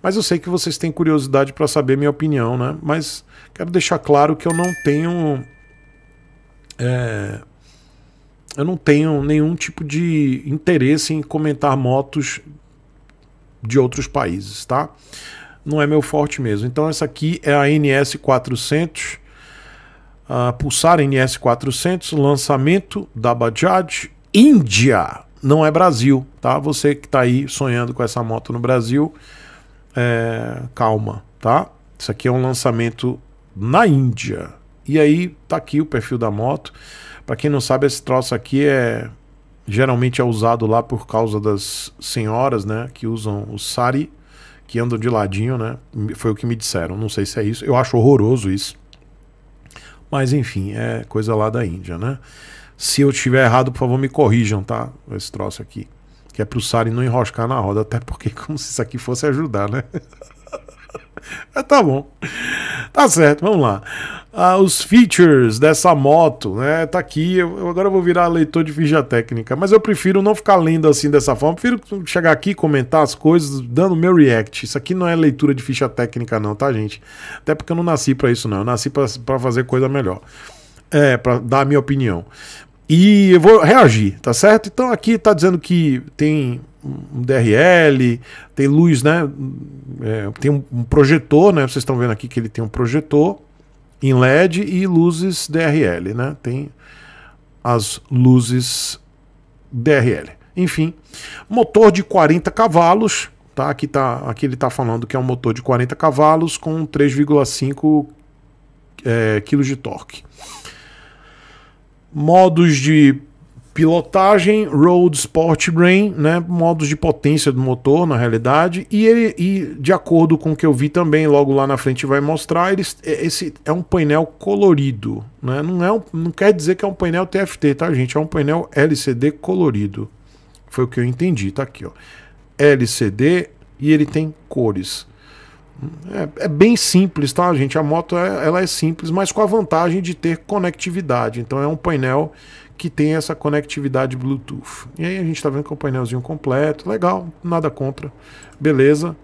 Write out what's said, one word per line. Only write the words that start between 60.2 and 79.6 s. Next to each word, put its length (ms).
Mas 100
tá 180
bom. 240
Tá 160
certo, 320
vamos 200
lá. 220
Ah, 200
os 260
features 800
dessa 340
moto, 640
né? 300
Tá 120
aqui, 380
eu, 200
eu 120
agora 200
vou 140
virar 240
leitor 380
de 80
ficha 280
técnica, 540
mas 160
eu 100
prefiro 400
não 140
ficar 220
lendo 320
assim 200
dessa 280
forma, 160
eu 260
prefiro 280
chegar 260
aqui 180
e 40
comentar 480
as 120
coisas 460
dando 340
meu 200
react. 500
Isso 120
aqui 160
não 140
é 80
leitura 400
de 80
ficha 260
técnica 520
não, 140
tá, 180
gente? 280
Até 180
porque 160
eu 60
não 80
nasci 280
pra 180
isso 180
não, 100
eu 60
nasci 260
pra, 160
pra 140
fazer 260